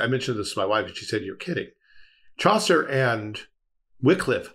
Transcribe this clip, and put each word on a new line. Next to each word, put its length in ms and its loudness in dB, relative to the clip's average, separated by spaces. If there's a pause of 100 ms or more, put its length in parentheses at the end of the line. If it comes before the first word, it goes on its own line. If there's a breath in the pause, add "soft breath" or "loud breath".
I 60 2
mentioned 300 -2
this 180 -6
to 40 -2
my 60 0
wife, 220 0
and 100 -14
she 80 -12
said, 160 -4
"You're 140 -10
kidding." 320 -6 (680 soft breath)
Chaucer 500 4
and 520 0 (600)
Wycliffe 540 2